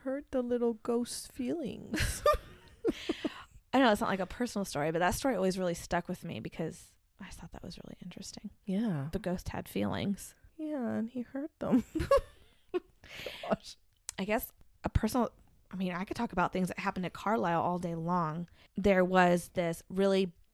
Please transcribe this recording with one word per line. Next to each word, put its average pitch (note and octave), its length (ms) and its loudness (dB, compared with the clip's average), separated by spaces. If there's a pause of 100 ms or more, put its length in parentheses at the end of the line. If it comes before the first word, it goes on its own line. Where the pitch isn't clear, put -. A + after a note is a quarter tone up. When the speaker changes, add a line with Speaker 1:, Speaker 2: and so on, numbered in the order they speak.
Speaker 1:
hurt C4+ 280 -4
the C4 100 0
little A#3+ 340 0
ghost's A#3+ 520 -2
feelings. - 1000 -4
Speaker 2:
<laughs> - 1500 -4
I B3+ 60 6
know B3+ 120 8
it's G#3 100 4
not, A#3 80 0
like, F#3+ 100 0
a F#3 60 -2
personal G#3 400 -4
story, D3 260 -2
but E3 80 0
that F3+ 160 2
story C4 200 0
always F#3 220 2
really F3+ 160 0
stuck F3 340 -4
with - 160 -8
me C#3+ 160 -8
because D#3+ 520 -8 (280)
I F#3 120 -16
thought - 220 -16
that - 100 -14
was F3+ 200 -12
really - 200 -16
interesting. - 480 -12 (140)
Speaker 1:
Yeah. F#3 460 -2
Speaker 2:
The F#3+ 80 -2
ghost F#3 300 -4
had - 180 -8
feelings. G3 680 -2 (220)
Speaker 1:
Yeah, D4+ 320 -4
and A3 200 -2
he B3 140 -8
hurt C#4 360 -8
them. A#3 300 2
<laughs> - 840 0 (760)
Gosh. - 280 -4 (420)
Speaker 2:
I F#3+ 60 -2
guess G#3+ 260 -2 (320)
a - 60 0
personal, A3 420 2 (400)
I - 40 -10
mean, F#3 160 -2
I F3+ 120 -4
could - 120 -8
talk A#3 180 -2
about F3 200 2
things F#3 140 2
that - 120 -6
happened F#3+ 260 -2
at - 80 -6
Carlisle F#3+ 480 2
all F3 180 0
day E3+ 160 -4
long. E3 520 -2 (300)
There F#3+ 260 8
was F3+ 520 6
this E3+ 340 0
really, F#3+ 420 4 (220)